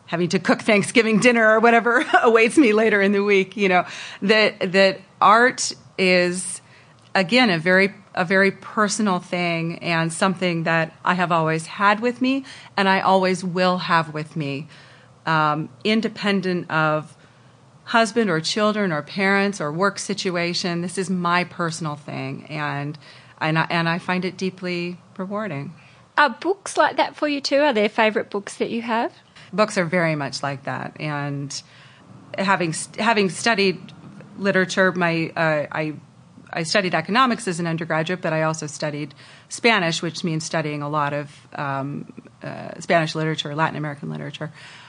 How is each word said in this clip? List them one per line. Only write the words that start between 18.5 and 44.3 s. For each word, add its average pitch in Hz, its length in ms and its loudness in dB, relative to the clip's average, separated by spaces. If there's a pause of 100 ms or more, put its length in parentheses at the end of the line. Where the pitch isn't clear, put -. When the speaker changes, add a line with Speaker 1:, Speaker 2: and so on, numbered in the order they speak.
Speaker 1:
or 147 100 -4
parents 196 580 0
or 151 100 -4
work 190 280 0
situation. 175 800 -4
This 180 160 -8
is 185 140 -4
my 175 340 0
personal 165 520 -6
thing, 135 520 -10
and, 147 500 -8 (420)
and 160 180 0
I, 160 100 2
and 165 200 -2
I 170 100 -2
find 180 260 -4
it 180 120 -6
deeply 180 640 -6 (180)
rewarding. 185 580 -8 (420)
Speaker 2:
Are 285 140 4
books - 460 -6
like 294 200 2
that 302 180 0
for 302 140 -2
you 285 120 -2
too? 277 200 0
Are 294 120 4
there 214 160 2
favorite 214 420 0
books - 260 -8
that - 140 -4
you 226 120 -6
have? 233 300 -2 (400)
Speaker 1:
Books 208 260 0
are 175 80 0
very 165 280 0
much 143 280 -6
like 139 220 -6
that, - 360 -8
and 143 640 -8 (720)
having 180 380 0
st-, - 260 -10
having 214 300 2
studied 196 500 0 (560)
literature, 185 560 2
my, 165 420 0
uh, 156 380 0
I, 156 220 -4 (580)
I 170 120 -6
studied 180 300 0
economics 220 540 0
as 170 100 -4
an 175 80 -4
undergraduate, 165 540 -2
but 165 140 -2
I 160 80 0
also 160 240 -2
studied 147 480 -8 (340)
Spanish, 185 540 0
which 165 200 -6
means 160 220 -4
studying 151 380 -4
a 147 60 -6
lot 147 260 -2
of, 143 200 -8 (200)
um, 139 580 -8 (300)
uh, - 380 -12
Spanish 165 340 0
literature, 156 400 -4
Latin 156 220 -2
American 151 340 -8
literature. 151 420 -10 (360)